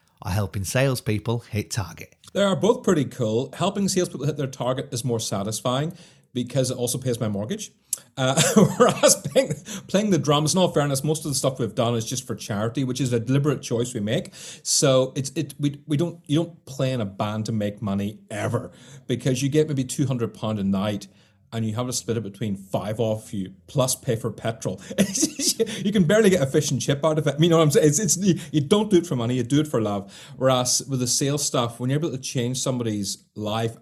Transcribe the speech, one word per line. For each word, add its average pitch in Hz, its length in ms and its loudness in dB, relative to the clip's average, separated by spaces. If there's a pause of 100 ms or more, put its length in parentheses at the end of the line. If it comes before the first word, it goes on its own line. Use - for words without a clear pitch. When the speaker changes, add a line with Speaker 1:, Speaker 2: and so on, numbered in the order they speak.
(240)
Speaker 1:
or 98 60 -6
helping 98 340 -2
salespeople 120 760 0 (100)
hit 104 220 -4
target? - 440 -8 (180)
Speaker 2:
They 196 100 2
are 196 120 2
both 220 280 2
pretty 156 220 4
cool. 117 480 -2
Helping 196 340 0
salespeople 170 400 -2
hit 151 100 -4
their 143 80 -4
target 127 480 -4
is 117 100 -4
more 117 160 0
satisfying 123 760 -4 (380)
because 123 380 -2
it 127 80 -4
also 120 220 -2
pays 123 200 -2
my 117 80 -2
mortgage. 107 440 -6 (440)
Uh, 135 260 2 (140)
<laughs> 202 220 6
whereas 233 400 6
playing, 240 360 0 (340)
playing 208 240 2
the 165 60 4
drums, 147 360 2
in 185 60 4
all 175 100 4
fairness, 143 340 0
most 151 220 -2
of 147 60 -4
the 131 40 -2
stuff 135 240 -2
we've 110 160 -2
done 120 180 2
is 110 120 -2
just - 200 -6
for 107 100 -6
charity, 117 500 -4
which 123 160 -4
is 123 100 0
a 117 80 2
deliberate 135 420 0
choice 123 320 -2
we 117 60 -4
make. 113 300 -2 (340)
So 131 520 4
it's, 139 160 -4
it, 147 280 -6
we, 143 280 -4
we 151 100 0
don't, 170 280 -2
you 147 120 0
don't - 280 -4
play 131 280 -2
in 120 80 -2
a 104 40 -2
band 107 420 -4
to 113 40 -4
make 104 300 -2
money 101 380 -4 (100)
ever, 104 420 -4 (360)
because 123 360 0
you 139 60 0
get 151 180 4
maybe 135 160 -2
two 139 240 -2
hundred 117 260 -2
pound 110 240 -4
a 98 60 -2
night, 98 440 -2 (440)
and 113 140 -4
you 107 100 -4
have 123 120 -4
to 123 60 -6
split 117 220 -4
it 117 80 -4
between 98 320 -4
five 101 460 -6
of 110 320 -2
you, 95 200 -6 (140)
plus 131 260 0
pay 120 220 -2
for 113 160 -6
petrol. 113 560 -6
<laughs> - 40 -12 (920)
You 202 80 0
can 202 140 4
barely 208 240 6
get 180 120 4
a 135 60 0
fish 151 240 2
and 123 100 -2
chip 139 240 0
out 156 140 2
of 147 80 0
it. 143 120 -2
You 170 100 6
know 160 80 6
what 165 60 8
I'm 151 80 6
saying? 156 160 6
It's, 147 120 4
it's, 170 180 0
you, 185 220 2 (120)
you 156 100 2
don't 208 280 2
do 180 80 6
it 170 80 4
for 143 100 -4
money, 120 200 0
you 123 80 0
do 139 160 2
it 151 80 0
for 117 140 -2
love. 101 300 -4 (260)
Whereas 127 520 2
with 127 120 -2
the 123 60 -2
sales 143 380 0
stuff, 120 340 -2
when 127 100 -2
you're 143 100 0
able 156 120 -4
to 131 60 -8
change 127 400 -4
somebody's 113 680 -4 (100)
life, 113 460 -4